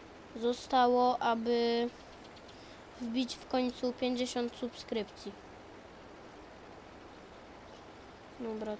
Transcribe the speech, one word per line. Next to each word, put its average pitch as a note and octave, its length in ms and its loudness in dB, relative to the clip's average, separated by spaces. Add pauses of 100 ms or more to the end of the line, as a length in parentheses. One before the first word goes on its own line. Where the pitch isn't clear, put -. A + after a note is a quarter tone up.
(380)
zostało, B3 840 6
aby A#3 720 4 (1120)
wbić A#3+ 340 0
w - 120 -12
końcu B3+ 460 2
pięćdziesiąt B3 600 0
subskrypcji. - 800 -4 (3000)
Dobra, G#3+ 400 -2